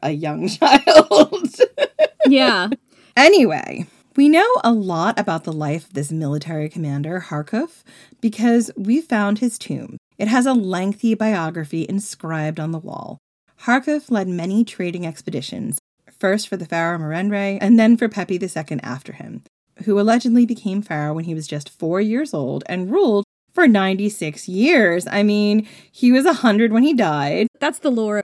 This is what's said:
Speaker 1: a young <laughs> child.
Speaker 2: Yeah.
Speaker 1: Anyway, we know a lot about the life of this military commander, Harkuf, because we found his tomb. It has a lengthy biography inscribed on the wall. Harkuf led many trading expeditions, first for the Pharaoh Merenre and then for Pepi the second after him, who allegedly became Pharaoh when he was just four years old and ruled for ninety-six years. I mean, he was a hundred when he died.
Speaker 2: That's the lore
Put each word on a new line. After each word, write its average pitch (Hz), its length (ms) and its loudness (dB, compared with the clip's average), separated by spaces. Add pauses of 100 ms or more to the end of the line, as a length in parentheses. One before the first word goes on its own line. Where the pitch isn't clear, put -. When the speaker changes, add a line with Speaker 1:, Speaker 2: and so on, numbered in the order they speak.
Speaker 1:
a - 80 -2
young 151 360 -6
<laughs> - 20 -4
child. 311 1040 4 (720)
Speaker 2:
Yeah. 247 420 4 (480)
Speaker 1:
Anyway, 247 720 4 (280)
we 277 140 6
know 339 180 4 (160)
a 233 80 4
lot 196 480 -2
about 170 240 -4
the 170 80 -8
life 151 360 -6
of - 60 -20
this 147 180 -6
military 151 580 -6
commander, 156 600 -6
Harkuf, 214 540 -8 (380)
because 233 560 0
we 226 240 0
found 208 380 -2
his 247 180 -4
tomb. - 400 -12 (220)
It 214 80 -2
has 247 180 2
a 269 80 2
lengthy 202 600 -2
biography 165 720 -4
inscribed 160 720 -6
on 156 120 -6
the 165 80 -8
wall. - 380 -14 (460)
Harkuf 269 480 -2
led 202 160 0
many 185 360 -2
trading 175 420 -6
expeditions, - 760 -10 (400)
first 202 280 -2
for 196 100 -8
the 175 100 -12
Pharaoh 165 320 -4
Merenre 196 600 -4
and 226 200 6
then 226 180 6
for 233 100 -2
Pepi 190 300 -6
the 185 100 -6
second 156 340 -8
after - 320 -12
him, - 280 -18 (440)
who 202 140 2
allegedly 233 460 4
became 208 380 -4
Pharaoh 151 320 -4
when 165 100 -8
he 170 80 -8
was 156 140 -8
just 147 200 -10
four 170 320 -4
years 226 360 -2
old 139 320 -6
and 185 240 -6
ruled 247 340 2 (260)
for 349 160 4
ninety-six 190 840 0
years. 190 560 2
I - 160 -2
mean, 208 460 2 (240)
he 247 200 2
was 262 140 4
a 330 80 4
hundred 220 400 2
when 226 80 4
he 302 120 4
died. 165 540 0 (120)
Speaker 2:
That's 285 180 -4
the 294 140 -2
lore 214 320 -2